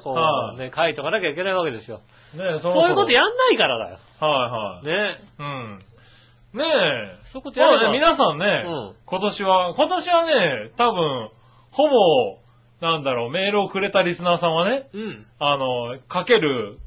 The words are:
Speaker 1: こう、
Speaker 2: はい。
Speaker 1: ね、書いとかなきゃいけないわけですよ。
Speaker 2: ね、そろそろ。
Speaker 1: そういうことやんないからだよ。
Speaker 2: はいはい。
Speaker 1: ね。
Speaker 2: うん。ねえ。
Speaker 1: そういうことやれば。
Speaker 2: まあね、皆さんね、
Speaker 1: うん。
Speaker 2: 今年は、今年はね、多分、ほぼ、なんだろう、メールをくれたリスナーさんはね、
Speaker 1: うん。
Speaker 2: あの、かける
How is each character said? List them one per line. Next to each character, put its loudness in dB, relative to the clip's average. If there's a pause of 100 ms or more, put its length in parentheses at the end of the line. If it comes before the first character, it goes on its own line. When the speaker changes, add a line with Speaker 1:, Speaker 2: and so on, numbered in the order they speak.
Speaker 1:
こ -8
う、 -4
Speaker 2:
は 0
い。 -16
Speaker 1:
ね、 -10
書 0
い -6
と -10
か -4
な 0
き -2
ゃ -2
い -6
け -6
な -4
い -2
わ -2
け -4
で -12
す -20
よ。 -14
Speaker 2:
ね、 -20 (300)
そ -12
ろ -4
そ -4
ろ。 0
Speaker 1:
そ 6
う 4
い 2
う 0
こ 2
と 0
や 6
ん 4
な 2
い 2
か 2
ら -2
だ -8
よ。 -20 (200)
Speaker 2:
は -2
い -8
は -2
い。 -4
Speaker 1:
ね。 -10 (200)
Speaker 2:
う -12
ん。 -12 (760)
ね -4
え。 -2
Speaker 1:
そ -14
う -
い -
う -20
こ -12
と -4
や 6
れ 8
ば。 2
Speaker 2:
ま 2
あ 0
ね、 0
皆 4
さ 4
ん -6
ね、 -2 (220)
Speaker 1:
う -6 (220)
ん。 -20 (100)
Speaker 2:
今 -4
年 -4
は、 2
今 2
年 -4
は 4
ね、 0
多 2
分、 -2 (420)
ほ 2
ぼ、 4 (400)
な 0
ん -10
だ 0
ろ -2
う、 -8
メ -2
ー -2
ル 2
を -2
く -4
れ -2
た 2
リ 0
ス -14
ナ 2
ー -2
さ 0
ん 0
は 0
ね、 -4
Speaker 1:
う -14
ん。 -12 (140)
Speaker 2:
あ 2
の、 -4 (100)
か -4
け 4
る -2